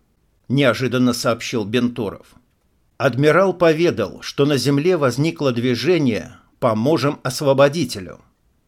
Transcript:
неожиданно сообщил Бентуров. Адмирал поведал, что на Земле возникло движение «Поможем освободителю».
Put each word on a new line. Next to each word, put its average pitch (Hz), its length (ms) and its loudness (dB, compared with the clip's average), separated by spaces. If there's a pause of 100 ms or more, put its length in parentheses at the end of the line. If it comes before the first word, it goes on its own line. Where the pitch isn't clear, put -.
(480)
неожиданно 127 680 2
сообщил 113 520 -4
Бентуров. 117 600 -4 (680)
Адмирал 151 560 2
поведал, 156 680 0
что - 240 -2
на 147 120 2
Земле 143 400 0
возникло 143 540 0
движение 120 840 -2 (220)
«Поможем 127 640 0
освободителю». 139 960 0 (460)